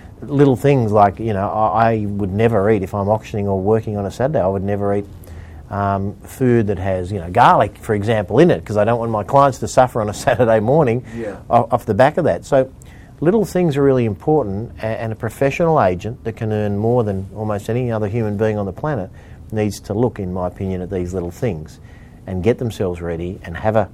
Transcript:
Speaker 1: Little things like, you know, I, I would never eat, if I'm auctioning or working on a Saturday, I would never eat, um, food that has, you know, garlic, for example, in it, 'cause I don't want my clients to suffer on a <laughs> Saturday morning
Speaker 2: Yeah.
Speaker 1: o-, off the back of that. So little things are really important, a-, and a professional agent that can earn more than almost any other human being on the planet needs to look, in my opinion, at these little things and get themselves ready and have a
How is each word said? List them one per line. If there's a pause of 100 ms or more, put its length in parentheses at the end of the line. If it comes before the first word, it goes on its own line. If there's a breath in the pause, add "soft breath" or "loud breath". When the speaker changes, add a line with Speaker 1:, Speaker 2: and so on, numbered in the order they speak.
(220 loud breath)
Speaker 1:
Little
things
like,
you
know,
I,
I
would
never
eat,
if
I'm
auctioning
or
working
on
a
Saturday,
I
would
never
eat, (640 loud breath)
um,
food
that
has,
you
know,
garlic,
for
example,
in
it,
'cause
I
don't
want
my
clients
to
suffer
on
a
<laughs>
Saturday
morning (120)
Speaker 2:
Yeah. (120)
Speaker 1:
o-,
off
the
back
of
that.
So (520 loud breath)
little
things
are
really
important, (100)
a-,
and
a
professional
agent
that
can
earn
more
than
almost
any
other
human
being
on
the
planet (420 loud breath)
needs
to
look,
in
my
opinion,
at
these
little
things (480 loud breath)
and
get
themselves
ready
and
have
a